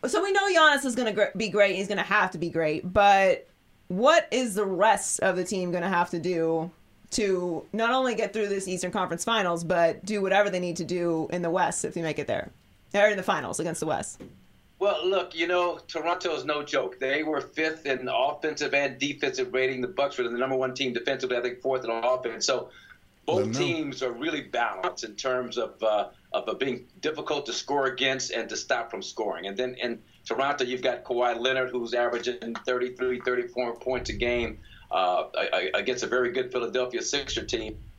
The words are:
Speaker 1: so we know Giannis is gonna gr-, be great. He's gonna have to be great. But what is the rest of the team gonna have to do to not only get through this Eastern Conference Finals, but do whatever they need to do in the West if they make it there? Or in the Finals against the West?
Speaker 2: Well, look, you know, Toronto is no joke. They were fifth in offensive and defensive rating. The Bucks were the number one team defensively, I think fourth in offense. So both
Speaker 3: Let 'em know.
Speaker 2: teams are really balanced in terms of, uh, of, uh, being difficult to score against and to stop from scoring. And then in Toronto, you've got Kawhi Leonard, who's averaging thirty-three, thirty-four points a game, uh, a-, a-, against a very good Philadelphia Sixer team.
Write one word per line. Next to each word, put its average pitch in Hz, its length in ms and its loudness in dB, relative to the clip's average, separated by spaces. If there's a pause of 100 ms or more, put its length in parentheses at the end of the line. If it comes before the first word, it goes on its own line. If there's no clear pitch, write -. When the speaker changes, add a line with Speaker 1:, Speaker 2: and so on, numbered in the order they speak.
Speaker 1:
so 330 160 2
we 392 80 0
know 392 160 4
Giannis 311 380 6
is 247 100 0
gonna 233 180 0
gr-, 202 100 4 (140)
be 208 120 0
great. 196 260 6
He's 190 120 -2
gonna 185 160 -2
have 196 280 2
to 180 60 -8
be 165 120 -2
great. 165 420 0
But 196 560 6 (400)
what 269 440 6
is 233 240 0
the 202 100 2
rest 196 560 2
of 180 140 2
the 180 80 0
team 180 280 -2
gonna 175 180 0
have 180 220 4
to 170 80 -2
do 165 520 2 (400)
to 180 600 0
not 226 200 2
only 254 240 4
get 196 180 -2
through 214 140 0
this 196 200 -2
Eastern 185 240 -2
Conference 175 320 -2
Finals, 180 400 2
but 170 420 4
do 202 160 0
whatever 196 280 4
they 185 100 -2
need 175 180 -2
to 185 60 -4
do 170 480 0
in 175 100 -2
the 170 80 0
West 175 360 0
if - 80 -4
they 170 80 -4
make 156 180 -2
it 143 80 -4
there? - 220 -2 (440)
Or 202 140 6
in 208 100 2
the 190 60 -6
Finals 147 360 -2
against 170 200 -4
the 165 60 -2
West? - 360 -4 (580)
Speaker 2:
Well, 175 280 2
look, 190 280 0
you 165 120 0
know, 175 400 2
Toronto 170 480 -2
is 127 80 -6
no 147 180 -2
joke. 139 380 -2
They 139 240 0
were 156 180 0
fifth 160 440 -4
in 127 240 -2
offensive 147 640 0
and 139 260 2
defensive 131 540 -2
rating. 131 280 0
The 120 60 -2
Bucks 139 300 -2
were 123 80 0
the 117 120 -2
number 131 180 0
one 127 180 0
team 127 200 -2
defensively, 123 440 -2
I 120 40 0
think 123 200 -4
fourth 131 240 0
in 113 40 -4
offense. 117 560 0
So 127 240 0 (560)
both 165 120 2
Speaker 3:
Let 196 80 2
'em 156 80 -2
know. 123 60 -2
Speaker 2:
teams 143 440 -2
are 123 80 0
really 143 300 -4
balanced 117 640 -4
in 107 100 -12
terms 127 420 -2
of, - 240 -4
uh, 107 280 2 (240)
of, - 160 -4
uh, 104 60 -2
being - 300 -2 (160)
difficult 147 440 -2
to 120 80 -8
score 139 320 0
against 131 460 0
and 110 180 -4
to 110 80 -6
stop 120 340 -4
from 98 100 -8
scoring. 95 460 -6
And 101 80 -8
then 127 200 -4
in 117 260 -6 (240)
Toronto, 135 400 0
you've 123 160 -4
got 123 240 -2
Kawhi 120 340 0
Leonard, 131 320 2
who's 117 220 -4
averaging 120 640 -2 (100)
thirty-three, 123 560 -2
thirty-four 123 560 -2
points 127 320 -4
a - 40 -4
game, 120 460 -2 (320)
uh, 90 320 2 (120)
a-, - 200 -2
a-, 92 240 0
against 101 240 -2
a 101 40 -4
very 123 240 2
good 127 200 -4
Philadelphia 123 500 -2
Sixer - 440 -4
team. 110 320 -6 (220)